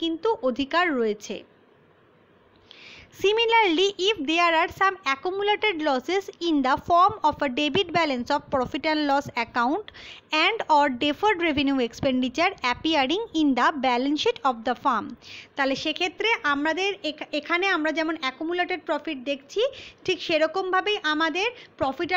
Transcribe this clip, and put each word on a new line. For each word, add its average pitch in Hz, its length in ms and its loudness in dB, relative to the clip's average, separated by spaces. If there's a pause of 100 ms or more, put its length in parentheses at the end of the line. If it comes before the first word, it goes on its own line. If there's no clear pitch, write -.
কিন্তু 330 260 -2 (200)
অধিকার 285 360 0 (140)
রয়েছে। 208 380 -4 (1900)
Similarly, 427 640 4 (220)
if 440 60 2 (160)
there 339 300 2
are 349 100 -2 (100)
some 381 140 2 (180)
accumulated 403 640 -2 (120)
losses 330 380 0 (240)
in 311 60 2 (120)
the 277 80 2 (120)
form 359 280 6 (140)
of 285 60 0 (120)
a - 20 -6 (100)
debit 302 380 0
balance 269 380 0
of 294 60 -2 (120)
profit 262 380 -2
and 302 100 0 (100)
loss 277 160 0 (180)
account 262 400 0 (600)
and 440 120 0 (180)
or 285 100 6 (180)
deferred 339 440 2
revenue 277 400 2
expenditure 262 640 0 (200)
appearing 311 520 0 (180)
in 294 60 4 (120)
the 277 80 4 (180)
balance 262 380 2
sheet 466 160 0 (100)
of 247 60 2 (120)
the 247 160 0
firm, 226 220 0 (500)
তাহলে 269 280 0
সেক্ষেত্রে 359 460 -2 (240)
আমাদের 320 360 -2 (200)
এখ-, 294 200 -10 (100)
এখানে 349 260 -2 (120)
আমরা 311 220 -2
যেমন 320 240 -2
accumulated 339 640 -4
profit 302 300 -4 (100)
দেখছি, 285 320 -6 (440)
ঠিক 370 120 -2 (100)
সেরকমভাবেই 370 720 0 (160)
আমাদের 330 340 0 (320)
profit 294 380 -2